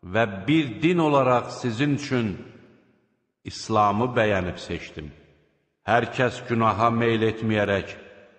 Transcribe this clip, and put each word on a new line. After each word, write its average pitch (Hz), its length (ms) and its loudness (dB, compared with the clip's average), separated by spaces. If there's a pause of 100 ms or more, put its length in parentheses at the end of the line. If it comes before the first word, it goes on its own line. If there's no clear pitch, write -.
və 98 440 -2
bir 143 340 0
din 175 160 2
olaraq 139 540 2
sizin 131 440 -2
üçün 117 420 -2 (1080)
İslamı 104 600 0 (100)
bəyənib 98 420 0
seçdim. 80 540 -10 (760)
Hər 117 300 2
kəs 123 320 -2
günaha 113 420 2
meyl 117 320 2
etməyərək 107 760 0 (420)